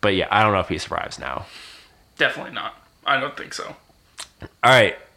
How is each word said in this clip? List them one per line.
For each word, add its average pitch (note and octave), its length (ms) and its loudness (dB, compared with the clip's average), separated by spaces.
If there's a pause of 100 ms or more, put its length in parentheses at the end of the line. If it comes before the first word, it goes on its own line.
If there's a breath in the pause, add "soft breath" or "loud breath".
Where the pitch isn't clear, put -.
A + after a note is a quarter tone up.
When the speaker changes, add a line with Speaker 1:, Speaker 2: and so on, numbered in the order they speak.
Speaker 1:
But G2+ 120 2
yeah, F#2 160 0
I G2+ 120 4
don't G#2+ 100 4
know F#2+ 80 2
if F2+ 80 -4
he D#2 80 -4
survives - 420 -6
now. C2+ 280 -10 (720 loud breath)
Speaker 2:
Definitely C#3+ 340 -2
not. G#2+ 220 -10 (320)
I C#3 120 2
don't C#3 160 -6
think - 200 -14
so. - 220 -12 (640)
Speaker 1:
All - 280 2
right. C3 240 6 (220)